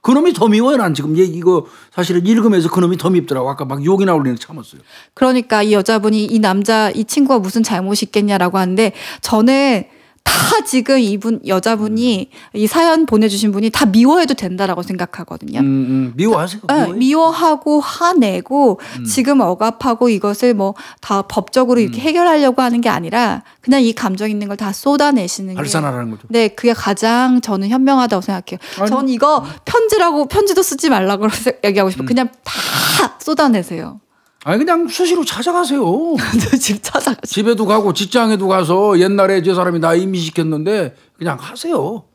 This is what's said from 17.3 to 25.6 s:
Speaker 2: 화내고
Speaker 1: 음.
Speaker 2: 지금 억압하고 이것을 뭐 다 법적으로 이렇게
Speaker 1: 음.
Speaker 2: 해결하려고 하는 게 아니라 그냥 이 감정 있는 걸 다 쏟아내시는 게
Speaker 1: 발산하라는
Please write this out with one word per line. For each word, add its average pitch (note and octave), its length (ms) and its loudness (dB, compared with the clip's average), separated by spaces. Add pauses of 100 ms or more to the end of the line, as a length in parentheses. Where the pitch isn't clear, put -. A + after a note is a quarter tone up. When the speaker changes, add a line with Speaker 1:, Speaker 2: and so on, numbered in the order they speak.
Speaker 2:
화내고 C4 1000 0 (180)
Speaker 1:
음. A#2+ 60 -10
Speaker 2:
지금 C4 360 2
억압하고 A3+ 680 0
이것을 G#3 460 0
뭐 G3 200 -2 (260)
다 G3+ 220 -2
법적으로 A#3+ 580 0
이렇게 A3+ 180 -2
Speaker 1:
음. - 20 -6
Speaker 2:
해결하려고 D4+ 600 2
하는 A#3+ 200 0
게 A#3 80 0
아니라 G3+ 560 -2 (160)
그냥 C4+ 220 2
이 A3+ 100 2
감정 G#3 360 -4
있는 G#3 200 -6
걸 G3+ 80 -8
다 G3+ 160 -6
쏟아내시는 A#3 840 0
게 - 40 -8
Speaker 1:
발산하라는 C#3 520 -4